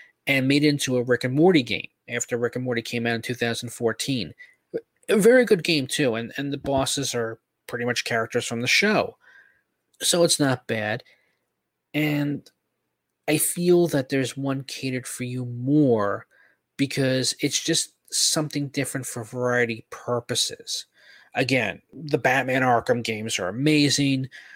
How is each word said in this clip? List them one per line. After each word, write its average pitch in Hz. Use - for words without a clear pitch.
and 135
made 147
it 151
into 143
a 123
Rick 120
and 127
Morty 160
game 107
after 120
Rick 120
and 127
Morty 120
came 117
out 117
in 110
two 123
thousand 117
fourteen. 117
A 226
very 240
good 196
game, 147
too, 127
and, 117
and 143
the 143
bosses 135
are 113
pretty 120
much 120
characters 117
from 117
the 120
show. 202
So 175
it's 165
not 135
bad. 110
And 147
I 151
feel 175
that 143
there's 135
one 135
catered 127
for -
you 123
more 120
because 131
it's -
just -
something 147
different 131
for 120
variety 123
purposes. -
Again, 120
the 143
Batman 131
Arkham 120
games 110
are 92
amazing. 139